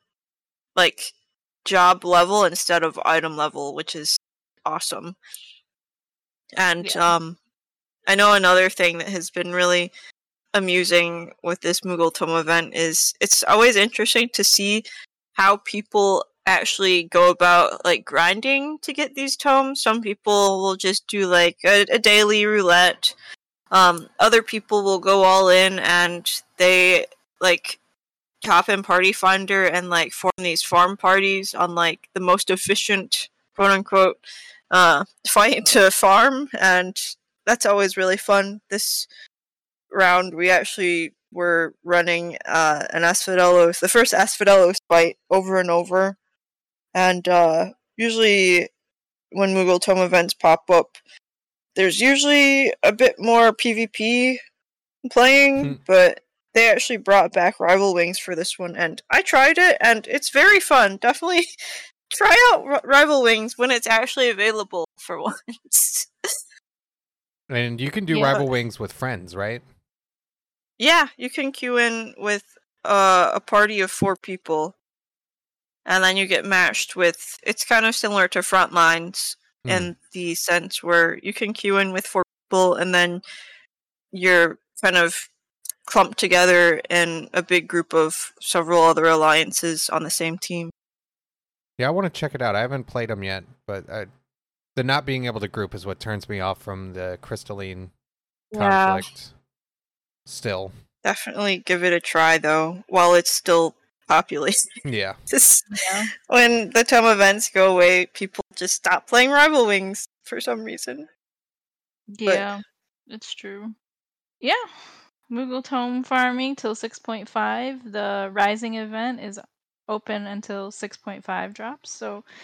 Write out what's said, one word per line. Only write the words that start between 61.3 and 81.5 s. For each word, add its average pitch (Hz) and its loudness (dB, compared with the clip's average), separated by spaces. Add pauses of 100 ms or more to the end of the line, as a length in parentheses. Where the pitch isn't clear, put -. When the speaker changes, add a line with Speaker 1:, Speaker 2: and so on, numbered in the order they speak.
Speaker 1:
<laughs> - -20
try 427 2 (180)
out 320 -2
R-, 285 -4
Rival 277 4
Wings 226 0
when 247 0
it's 233 -2
actually 240 0
available 202 -4 (140)
for 170 -12
<laughs> - -
once. - -6 (1400)
Speaker 3:
And 120 -4
you 139 -6
can 208 -8
do 160 -2
Speaker 2:
Yeah. 143 2
Speaker 3:
Rival 139 -2
Wings 120 -4
with 104 -10
friends, 92 -10
right? 107 -8 (1160)
Speaker 1:
Yeah, 302 2 (100)
you 247 -10
can 269 -8
queue 247 -6
in 233 -4
with, 202 -8 (260)
uh, 190 2
a - -2
party 208 0
of 190 -2
four 196 -2
people. 170 -8 (1080)
And 185 0
then 185 2
you 196 -2
get 170 -2
matched 185 -2
with, 175 -2
it's - -6
kind 226 2
of 226 -2
similar 202 -2
to - -6
Frontlines 170 0 (300)
Speaker 3:
Hmm. 127 -6
Speaker 1:
in 180 -4 (160)
the 175 -8
sense 175 -4
where 170 0
you 202 -10
can 214 -8